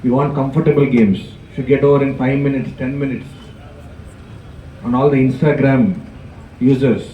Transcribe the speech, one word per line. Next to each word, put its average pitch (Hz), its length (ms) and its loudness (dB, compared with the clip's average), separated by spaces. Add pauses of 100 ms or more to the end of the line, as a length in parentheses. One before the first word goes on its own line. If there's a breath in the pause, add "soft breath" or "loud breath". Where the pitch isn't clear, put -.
We 127 80 0
want 143 240 0
comfortable 143 500 2
games. 113 480 2 (220)
Should 131 120 -6
get 135 180 2
over 143 200 4
in 131 140 -4
five 135 200 0
minutes, 135 380 -2
ten 135 220 -6
minutes. 123 280 -6 (1600)
On 120 100 -2
all 135 140 4
the 139 80 2
Instagram 131 880 2 (560)
users. 123 540 2